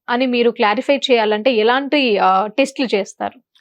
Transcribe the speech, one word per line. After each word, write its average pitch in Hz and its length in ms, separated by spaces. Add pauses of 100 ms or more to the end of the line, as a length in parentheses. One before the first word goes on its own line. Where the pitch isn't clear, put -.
అని 247 180
మీరు 240 260
క్లారిఫై 247 480
చేయాలంటే 214 560
ఎలాంటి, 254 440 (180)
ఆ, 185 120 (220)
టెస్టులు 269 400
చేస్తారు? - 440 (240)